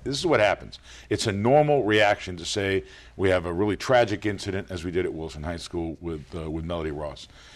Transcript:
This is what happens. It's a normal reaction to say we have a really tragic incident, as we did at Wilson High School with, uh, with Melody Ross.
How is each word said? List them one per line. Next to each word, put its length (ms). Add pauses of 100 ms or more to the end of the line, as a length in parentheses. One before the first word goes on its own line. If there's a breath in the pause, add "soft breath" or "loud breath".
This 140
is 80
what 140
happens. 380 (300 loud breath)
It's 180
a 60
normal 520
reaction 520
to 80
say 400 (320 loud breath)
we 140
have 160
a 80
really 240
tragic 480
incident, 420
as 160
we 60
did 160
at 80
Wilson 300
High 120
School 460
with, 320
uh, 160
with 160
Melody 240
Ross. 360 (300 soft breath)